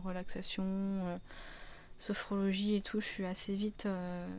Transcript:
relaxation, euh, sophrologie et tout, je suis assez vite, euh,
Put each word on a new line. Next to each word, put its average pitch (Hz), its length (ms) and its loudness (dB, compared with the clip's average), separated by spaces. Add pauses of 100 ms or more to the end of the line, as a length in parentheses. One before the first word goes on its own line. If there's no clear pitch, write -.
relaxation, 185 600 0
euh, 190 520 2 (840)
sophrologie 196 760 2
et 196 60 4
tout, - 200 0
je - 60 -2
suis - 180 -2
assez 196 300 0
vite, 208 300 0
euh, 180 400 0 (140)